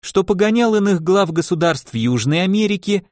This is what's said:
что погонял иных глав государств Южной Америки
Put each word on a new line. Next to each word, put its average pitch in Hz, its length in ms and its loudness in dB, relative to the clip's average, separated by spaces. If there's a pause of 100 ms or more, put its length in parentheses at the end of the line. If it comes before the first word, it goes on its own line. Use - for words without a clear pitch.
что - 220 -2
погонял 214 540 2
иных 196 260 0
глав 180 300 0
государств 165 640 -2
Южной 123 500 0
Америки 202 680 -2